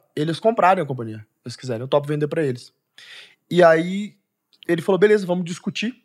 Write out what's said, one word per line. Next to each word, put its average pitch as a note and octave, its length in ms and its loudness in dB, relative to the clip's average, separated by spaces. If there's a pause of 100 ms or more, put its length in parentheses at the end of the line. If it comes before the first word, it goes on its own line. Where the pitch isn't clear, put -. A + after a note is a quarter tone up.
(160)
eles D#3 240 -4
comprarem F#3+ 420 2
a D3+ 40 -6
companhia, A#2 320 -8
se - 280 -20
eles B2 100 -12
quiserem, B2 260 -8
eu C3 60 -8
topo C#3+ 200 0
vender D3+ 180 -2
pra E3 180 -4
eles. B2 280 -6 (760)
E F3 140 4
aí, F3 540 2 (500)
ele E3+ 160 -2
falou, F#3+ 160 0
"Beleza, G#3 280 4
vamos F3+ 180 -2
discutir." F3+ 500 -8 (100)